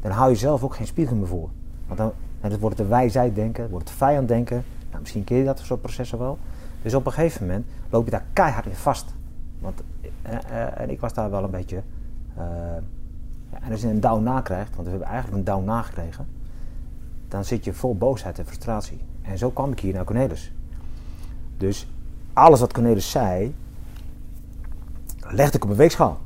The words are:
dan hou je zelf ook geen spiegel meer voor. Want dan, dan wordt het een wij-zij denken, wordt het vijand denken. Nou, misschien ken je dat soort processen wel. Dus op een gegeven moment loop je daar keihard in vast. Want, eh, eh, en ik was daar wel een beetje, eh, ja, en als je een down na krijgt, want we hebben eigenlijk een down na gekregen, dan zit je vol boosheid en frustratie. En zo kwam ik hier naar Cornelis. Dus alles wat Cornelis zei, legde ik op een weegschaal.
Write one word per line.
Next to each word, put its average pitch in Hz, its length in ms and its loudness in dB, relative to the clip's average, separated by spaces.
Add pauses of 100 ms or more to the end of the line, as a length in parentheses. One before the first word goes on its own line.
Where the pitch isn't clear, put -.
dan 104 100 -2
hou 127 200 6
je 123 60 6
zelf 131 280 2
ook 139 100 -2
geen - 120 -4
spiegel 127 300 0
meer 101 100 0
voor. 85 220 -4 (380)
Want 95 120 -4
dan, 107 140 0 (280)
dan 101 180 -2
wordt 107 200 0
het 104 80 2
een 101 60 4
wij-zij 123 400 6
denken, 110 380 -2
wordt 90 180 -4
het - 100 -8
vijand 139 300 4
denken. 120 360 2 (240)
Nou, - 120 -6
misschien - 240 -4
ken 120 120 2
je 135 80 6
dat 135 140 2
soort - 220 -4
processen 117 380 -4
wel. 131 200 -2 (440)
Dus 113 120 0
op 131 120 4
een 127 60 0
gegeven 156 340 2
moment 90 200 0 (240)
loop 113 140 4
je - 60 -2
daar - 220 -2
keihard 139 340 4
in - 80 -4
vast. - 400 -2 (460)
Want, - 220 -6 (400)
eh, 113 120 -6
eh, 117 460 -4
en 120 100 -2
ik 135 100 -6
was 113 140 -2
daar 107 160 0
wel 98 140 0
een 95 60 -2
beetje, 90 260 -4 (600)
eh, 85 60 -6 (1080)
ja, - 100 -6
en - 100 -6
als 110 80 -4
je 117 80 2
een 107 120 4
down 113 220 4
na 127 180 2
krijgt, 95 340 -4
want 90 100 -4
we 85 60 -4
hebben 92 180 -2
eigenlijk 107 300 -2
een 95 60 0
down 95 200 0
na 113 180 0
gekregen, - 440 -6 (1000)
dan 98 160 -4
zit 117 200 -2
je 98 80 -2
vol 123 240 0
boosheid 117 420 0
en - 80 -4
frustratie. - 540 -4 (220)
En 95 160 -4
zo 123 120 2
kwam 135 220 -2
ik 117 80 -4
hier 95 140 0
naar 92 100 0
Cornelis. 107 480 0 (1040)
Dus 98 320 -2 (440)
alles 139 280 12
wat 120 120 4
Cornelis 117 380 4
zei, 107 440 2 (1800)
legde 143 260 4
ik - 80 2
op 101 60 2
een 101 60 4
weegschaal. 135 500 6